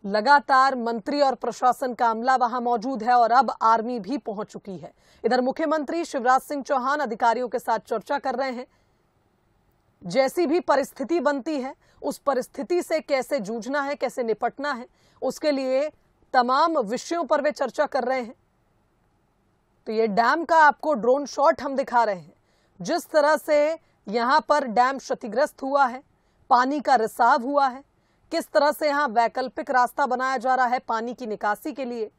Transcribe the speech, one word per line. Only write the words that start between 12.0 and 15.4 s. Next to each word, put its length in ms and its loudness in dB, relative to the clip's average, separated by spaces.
उस 160 -8
परिस्थिति 640 -4
से 180 -4
कैसे 400 -4
जूझना 420 -6
है, 120 -4
कैसे 280 -6
निपटना 500 -4
है, 140 -10
उसके 280 -2